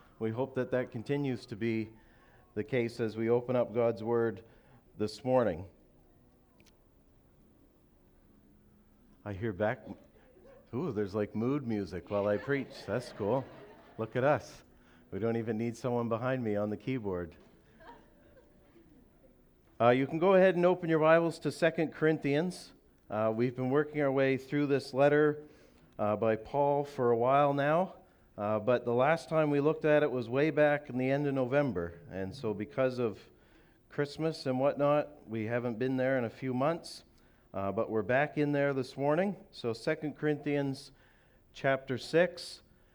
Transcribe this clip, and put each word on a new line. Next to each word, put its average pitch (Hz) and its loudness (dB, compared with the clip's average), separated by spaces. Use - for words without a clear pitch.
We 110 -2
hope 127 -4
that 127 -2
that 123 -2
continues 135 -4
to 110 -12
be 110 -2
the 104 -4
case 117 -2
as 110 -2
we 113 0
open 123 2
up 117 0
God's 117 2
Word 113 0
this 104 -4
morning. 110 2
I 104 -8
hear 104 -4
back, 107 0
ooh, 151 -4
there's, 101 -4
like, 104 -2
mood 131 -2
music 95 -4
while 101 0
I 104 2
preach. 135 -4
That's 117 -4
cool. 113 0
Look 113 -6
at 123 2
us. 139 0
We 92 -6
don't 113 0
even 113 -2
need 117 -4
someone 120 -2
behind 127 -2
me 104 0
on 104 0
the 104 -4
keyboard. 95 -6
Uh, 117 8
you 131 4
can 156 -4
go 190 4
ahead 185 6
and 175 4
open 175 2
your 160 4
Bibles 160 4
to 143 -2
Second 165 0
Corinthians. 156 0
Uh, 110 0
we've 120 0
been 127 -4
working 151 0
our 139 2
way 135 2
through 147 -2
this 135 0
letter, 147 4
uh, 104 2
by 110 2
Paul 143 0
for 127 2
a 117 6
while 139 4
now, 156 2
uh, 107 0
but 117 2
the 120 -2
last 143 2
time 156 2
we 143 2
looked 156 2
at 151 6
it 147 2
was 120 -4
way 139 2
back 147 2
in 123 -4
the 127 0
end 143 2
of 139 -2
November, 123 0
and 95 -6
so 110 -4
because 120 -2
of 113 -2
Christmas 151 -4
and 127 0
whatnot, 143 2
we 110 -4
haven't 120 -2
been 131 0
there 131 2
in 120 0
a 110 -2
few 131 -6
months, 147 -2
uh, 98 -4
but 101 -2
we're 110 0
back 135 0
in 147 0
there 143 0
this 131 -4
morning. 156 0
So 117 -6
Second 151 -6
Corinthians 143 -2
chapter 135 -2
six, - -2